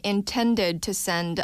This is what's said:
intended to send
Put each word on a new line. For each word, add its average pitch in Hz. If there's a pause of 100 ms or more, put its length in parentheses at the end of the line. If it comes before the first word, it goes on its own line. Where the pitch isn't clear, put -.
intended 202
to 202
send 170